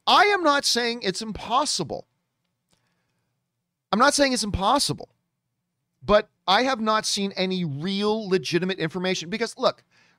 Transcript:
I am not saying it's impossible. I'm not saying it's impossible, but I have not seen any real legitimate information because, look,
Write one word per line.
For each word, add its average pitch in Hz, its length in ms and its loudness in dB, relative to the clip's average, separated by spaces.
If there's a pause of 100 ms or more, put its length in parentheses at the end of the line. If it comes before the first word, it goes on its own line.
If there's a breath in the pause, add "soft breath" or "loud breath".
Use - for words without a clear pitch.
I 285 200 6
am 403 160 2
not 285 220 2
saying 240 380 -2
it's 185 180 -4
impossible. 220 840 -4 (1900)
I'm 190 60 0
not 277 160 6
saying 277 180 4
it's 220 100 -2
impossible, 196 680 -2 (920)
but 208 280 2 (160)
I 202 160 4
have 262 180 0
not 214 240 0
seen 196 320 -2
any 185 260 -2
real 196 640 -2
legitimate 185 520 -2
information 180 500 -4
because, 220 300 -6
look, 226 260 0 (340)